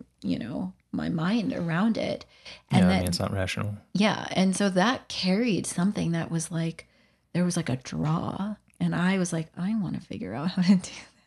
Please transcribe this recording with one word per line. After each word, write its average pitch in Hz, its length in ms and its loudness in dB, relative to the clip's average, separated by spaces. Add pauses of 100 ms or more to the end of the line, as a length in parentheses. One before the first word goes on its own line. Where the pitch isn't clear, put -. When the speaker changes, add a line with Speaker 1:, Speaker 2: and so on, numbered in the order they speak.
(240)
Speaker 1:
you - 160 -2
know, 185 340 -6 (180)
my 160 180 -4
mind 180 440 0
around 175 440 0
it. - 280 -4 (460)
And 120 100 6
Speaker 2:
Yeah, 90 60 8
I - 20 8
Speaker 1:
then 92 120 4
Speaker 2:
mean, 90 80 0
it's 87 100 -2
not - 140 -2
rational. 101 420 -2 (180)
Speaker 1:
Yeah. 196 380 2
And 190 240 4
so 202 140 2
that 190 400 2
carried 196 580 0
something 175 460 0
that 165 180 -2
was, 165 180 -2
like, 165 380 -4 (460)
there 180 120 2
was, 175 100 0
like, 160 140 -2
a 123 60 0
draw. 160 800 -2 (240)
And 170 160 0
I 185 240 2
was 175 120 0
like, 160 260 -4
"I 196 180 -2
wanna 202 240 -2
figure - 340 -10
out 143 180 -2
how 185 120 0
to 190 120 8
do - 160 -2 (360)